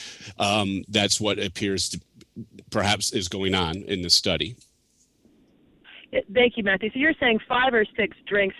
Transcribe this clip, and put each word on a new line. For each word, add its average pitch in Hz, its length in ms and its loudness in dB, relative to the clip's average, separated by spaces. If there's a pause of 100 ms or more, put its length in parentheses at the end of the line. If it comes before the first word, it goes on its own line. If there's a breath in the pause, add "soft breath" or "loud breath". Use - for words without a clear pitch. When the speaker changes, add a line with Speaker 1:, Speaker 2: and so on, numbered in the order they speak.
(380 loud breath)
Speaker 1:
um, 101 500 2
that's 101 340 0
what 104 160 0
appears 98 500 -2
to 90 120 -8 (680)
perhaps 107 460 0
is 95 140 -4
going 95 260 -2
on 87 220 0
in 98 260 -4
this 87 100 0
study. 87 440 2 (1800 loud breath)
Speaker 2:
Thank 240 220 4
you, 220 80 -4
Matthew. 202 280 0
So 262 60 -6
you're 311 220 2
saying 233 180 2 (100)
five 254 240 2
or 220 120 4 (120)
six 202 200 -2 (100)
drinks 196 340 0